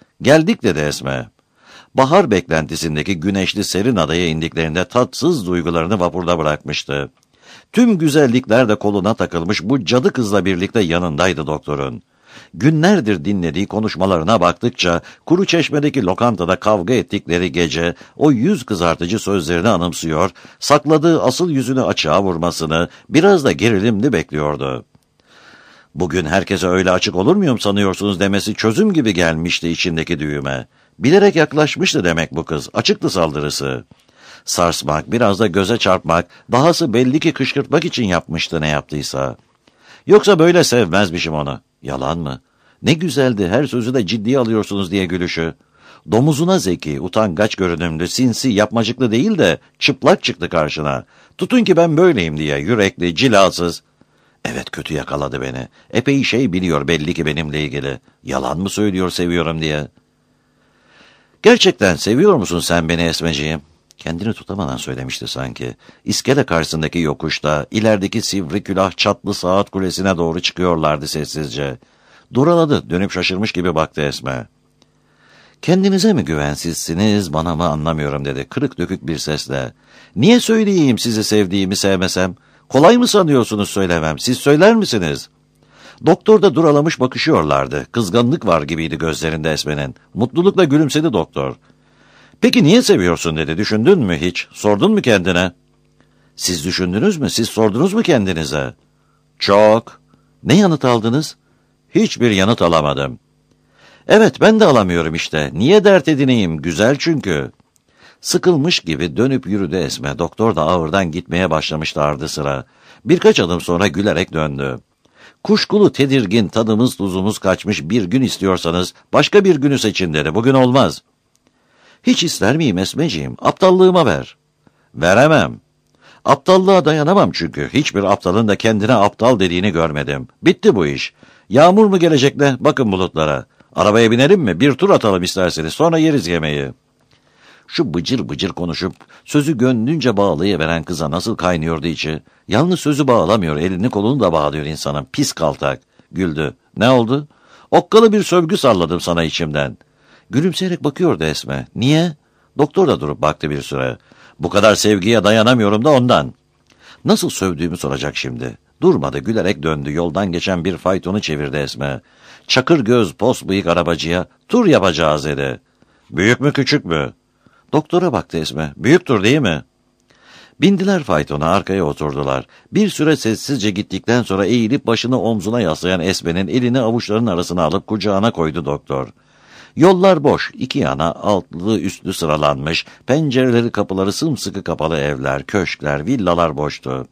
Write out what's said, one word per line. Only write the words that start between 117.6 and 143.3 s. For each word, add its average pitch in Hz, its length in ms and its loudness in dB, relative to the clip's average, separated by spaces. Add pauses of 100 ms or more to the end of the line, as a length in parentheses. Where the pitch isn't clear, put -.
bir 98 220 -2
gün 117 180 -2
istiyorsanız 92 720 -2 (180)
başka 170 320 4
bir 180 120 4
günü 139 220 0
seçin." 92 360 -2
dedi. 76 200 -2
"Bugün 120 200 2
olmaz." 127 480 4 (1000)
"Hiç 247 200 2
ister 131 340 0
miyim 123 220 0
Esmeciğim? 87 640 -4
Aptallığıma 185 640 4
ver." 71 300 -2 (580)
"Veremem." 90 680 4 (640)
"Aptallığa 185 600 4
dayanamam 156 480 2
çünkü. 71 400 -6
Hiçbir 101 320 -2
aptalın 98 440 2
da 98 80 2
kendine 113 380 2
aptal 107 460 2
dediğini 92 300 0
görmedim. 73 580 -2 (140)
Bitti 190 320 4
bu 87 120 2
iş. - 280 -6 (340)
Yağmur 180 380 6
mu 190 120 2
gelecek 151 380 2
ne? 139 240 2
Bakın 135 320 0
bulutlara. 80 540 -2 (300)
Arabaya 107 340 4
binelim 143 300 4
mi? 92 200 -2
Bir 139 120 4
tur 190 180 0
atalım 104 320 2
isterseniz. 82 500 -2
Sonra 165 260 2
yeriz 151 280 2
yemeği." 76 460 -2 (960)
Şu - 280 -4
bıcır 87 340 -4
bıcır 78 220 -6
konuşup 85 440 -6 (300)
sözü 147 340 0
gönlünce 123 580 0
bağlayıveren 82 640 0
kıza 80 280 -6
nasıl 87 260 -4
kaynıyordu 82 500 -2
içi. 78 360 -6 (260)
Yalnız 156 320 0
sözü 143 280 0
bağlamıyor, 92 480 2